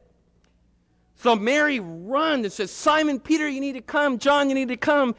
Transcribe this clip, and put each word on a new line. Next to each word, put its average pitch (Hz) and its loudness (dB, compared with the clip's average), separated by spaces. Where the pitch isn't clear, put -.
So 233 2
Mary 269 0
runs 226 -2
and 196 -6
says, 190 -6
"Simon 302 0
Peter, 302 0
you 269 -6
need 277 -6
to 262 -14
come. 294 0
John, 285 2
you 269 0
need 269 -2
to 247 -6
come. 277 0